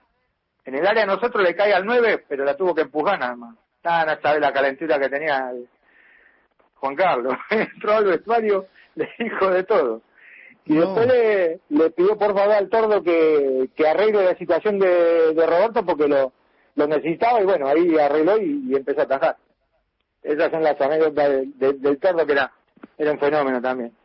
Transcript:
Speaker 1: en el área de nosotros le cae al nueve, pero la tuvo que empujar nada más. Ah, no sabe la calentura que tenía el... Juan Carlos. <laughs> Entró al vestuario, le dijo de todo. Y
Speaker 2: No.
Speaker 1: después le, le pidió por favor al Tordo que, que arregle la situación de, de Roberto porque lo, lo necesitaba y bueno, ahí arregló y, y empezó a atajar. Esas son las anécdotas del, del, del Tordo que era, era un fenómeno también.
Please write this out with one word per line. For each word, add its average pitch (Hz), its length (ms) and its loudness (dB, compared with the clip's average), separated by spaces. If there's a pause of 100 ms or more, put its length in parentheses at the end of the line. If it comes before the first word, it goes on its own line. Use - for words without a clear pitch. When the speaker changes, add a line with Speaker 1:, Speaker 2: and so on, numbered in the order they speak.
(640)
Speaker 1:
en 131 100 -10
el 170 120 -2
área 220 160 2
de 202 120 -2
nosotros 220 300 -2
le 175 100 0
cae 202 200 2
al 185 100 0
nueve, 226 420 0
pero 139 200 -6
la 139 100 -2
tuvo 180 180 -2
que 160 80 0
empujar 151 360 -4
nada 123 180 -6
más. 117 180 -20 (280)
Ah, 170 240 0
no 151 160 -2
sabe 151 180 0
la 143 140 2
calentura 139 440 -2
que 135 120 -2
tenía 139 400 -4
el... 123 180 -14 (1080)
Juan 139 200 -8
Carlos. 131 460 0
<laughs> - 80 -16
Entró 214 420 -4
al 214 140 2
vestuario, 196 600 -2 (280)
le 151 140 -6 (100)
dijo 202 320 -2
de 185 140 0
todo. 135 360 0 (680)
Y 151 60 -2
Speaker 2:
No. 156 80 4 (140)
Speaker 1:
después 226 140 0
le, 208 600 2
le 160 220 2
pidió 190 260 0
por 202 180 0
favor 202 200 2
al 196 160 0
Tordo 214 320 2
que, 151 720 2
que 151 100 2
arregle 196 380 2
la 175 140 2
situación 180 400 -2
de, 170 560 2
de 160 120 2
Roberto 202 380 0
porque 151 240 0
lo, 139 240 0 (440)
lo 147 100 0
necesitaba 170 560 0
y - 20 0
bueno, 165 240 0
ahí 160 300 2
arregló 156 420 2
y, 143 300 -4
y 135 40 0
empezó 139 280 -2
a - 20 0
atajar. 135 320 -2 (840)
Esas 151 280 -2
son 160 120 -4
las 143 180 0
anécdotas 147 480 0
del, 135 300 -2
del, 135 240 0
del 143 160 0
Tordo 170 260 0
que 147 80 0
era, 139 180 0 (460)
era 151 160 -2
un 143 60 -8
fenómeno 143 420 0
también. 127 320 -6 (120)